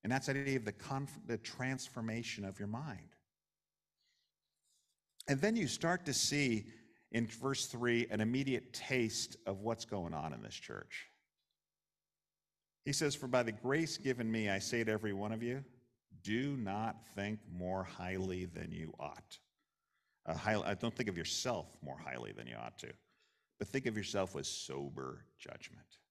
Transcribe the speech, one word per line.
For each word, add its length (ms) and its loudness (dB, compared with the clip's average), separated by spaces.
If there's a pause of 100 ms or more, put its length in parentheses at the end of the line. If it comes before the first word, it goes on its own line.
And 60 2
that's 160 2
the 60 2
idea 240 2
of 80 2
the 80 0
conf-, 540 -6
the 120 0
transformation 1040 -2
of 140 -4
your 80 -4
mind. 480 -6 (2250)
And 120 6
then 140 6
you 140 4
start 380 2
to 60 0
see 540 4 (460)
in 160 2
verse 380 0
three 420 4
an 120 2
immediate 520 2
taste 640 0 (100)
of 140 -2
what's 240 0
going 280 -4
on 200 -2
in 100 -8
this 140 -10
church. 520 -10 (1800)
He 80 2
says, 220 4
"For 140 -4
by 160 6
the 80 0
grace 440 2
given 320 2
me, 200 2
I 100 4
say 240 2
to 80 2
every 220 2
one 180 -2
of 100 -2
you, 240 -2 (580)
do 340 2
not 580 -2
think 240 0 (100)
more 360 0
highly 600 -2
than 260 -6
you 260 -6
ought." 400 -10 (880)
Uh, 80 0
high, 220 4
uh, 180 2
don't 220 -2
think 120 0
of 80 -2
yourself 640 -2
more 160 -10
highly 360 -6
than 160 -10
you 80 -8
ought 240 -10
to, 120 -10 (680)
but 80 -2
think 180 0
of 100 0
yourself 380 0
with 140 -2
sober 800 -6 (120)
judgment. 640 -16 (100)